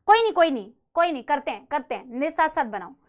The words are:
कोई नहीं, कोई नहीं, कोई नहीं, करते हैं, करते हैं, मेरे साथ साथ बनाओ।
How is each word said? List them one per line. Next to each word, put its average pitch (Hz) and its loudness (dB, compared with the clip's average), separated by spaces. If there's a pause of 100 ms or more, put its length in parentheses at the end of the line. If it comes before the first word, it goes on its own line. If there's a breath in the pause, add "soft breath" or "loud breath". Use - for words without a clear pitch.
कोई 440 6
नहीं, 440 2
कोई 330 4
नहीं, 226 -6 (220)
कोई 339 2
नहीं, 254 -6
करते 294 -2
हैं, 208 -10
करते 277 -6
हैं, 190 -10
मेरे 262 -4
साथ 311 2
साथ 311 -2
बनाओ। 196 -10 (140)